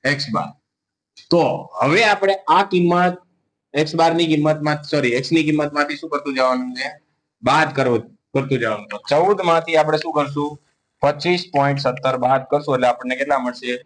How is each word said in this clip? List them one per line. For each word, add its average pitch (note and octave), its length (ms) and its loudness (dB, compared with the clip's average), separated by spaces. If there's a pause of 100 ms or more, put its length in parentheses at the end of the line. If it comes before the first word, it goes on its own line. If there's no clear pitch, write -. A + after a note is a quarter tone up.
એક્સ C#3+ 280 -2
બાર. F2+ 180 -4 (800)
તો E3+ 140 4 (360)
હવે D3 240 2
આપણે G3 320 2 (120)
આ F3+ 160 6
કિંમત F3+ 560 2 (540)
એક્સ D3+ 220 0
બારની E3 320 2
કિંમતમાં, D3+ 560 0
સોરી, B2+ 320 0
એક્સ C3+ 160 -2
ની D#3+ 120 2
કિંમતમાંથી D3 560 -2
શું D#3+ 100 -12
કરતું C#3+ 280 -4
જવાનું B2+ 380 0
છે? C3+ 140 -8 (540)
બાદ D3 320 2
કરવું, B2 280 0 (280)
કરતું C3+ 280 -2
જવાનું. G#2+ 300 -4
તો - 80 -12 (120)
ચૌદ F#3 400 2
માંથી E3 280 2
આપણે D#3 260 2
શું D#3+ 100 -8
કરશું? D3 380 -4 (500)
પચીસ D3+ 500 0
પોઇન્ટ C#3 320 0
સત્તર B2+ 340 -2
બાદ B2+ 320 0
કરશું C#3+ 260 0
એટલે B2 140 2
આપણને B2+ 300 -4
કેટલા C#3 200 0
મળશે? B2 360 -6 (100)